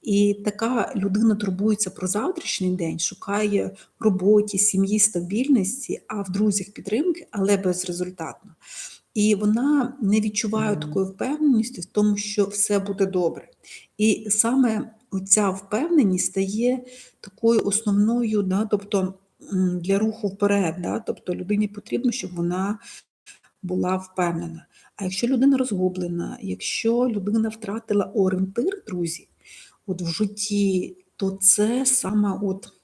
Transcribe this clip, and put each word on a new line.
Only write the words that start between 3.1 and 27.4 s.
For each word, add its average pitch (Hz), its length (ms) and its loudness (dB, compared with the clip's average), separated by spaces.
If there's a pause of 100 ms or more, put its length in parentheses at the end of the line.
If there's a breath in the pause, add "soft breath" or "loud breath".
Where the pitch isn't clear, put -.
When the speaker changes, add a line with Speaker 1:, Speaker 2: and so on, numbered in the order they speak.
Speaker 1:
в - 40 -10
роботі, 208 540 4
сім'ї 196 420 2
стабільності, 196 1080 0
а 214 140 -6
в 190 100 -6
друзях 190 380 0
підтримки, 294 640 -2
але 196 260 2
безрезультатно. 180 960 -4 (580 loud breath)
І 214 220 4
вона 240 680 2
не 208 200 2
відчуває 214 500 -2
Speaker 2:
Мгм. 202 100 -2
Speaker 1:
такої 196 240 -2
впевненості 240 760 0
в 170 40 -8
тому, 208 320 2
що 202 280 0
все 202 340 0
буде 190 260 0
добре. 175 440 -2 (480 loud breath)
І 220 320 2
саме 233 640 2 (180)
оця 190 380 2
впевненість 214 760 2
стає 226 580 0 (380 loud breath)
такою 226 440 2
основною, 214 760 2
да, 190 240 0
тобто, 202 480 0 (400)
м, 180 260 0
для 190 200 0
руху 220 280 -2
вперед, 196 520 0
да, 190 200 -2
тобто - 360 -6
людині 202 320 -2
потрібно, 233 440 -2
щоб 175 240 -8
вона 185 440 -2 (840 loud breath)
була 185 320 -2
впевнена. 170 680 -4 (300 soft breath)
А - 80 -8
якщо 185 240 -2
людина 262 300 4
розгублена, 180 840 -2
якщо 233 680 -2
людина 214 400 0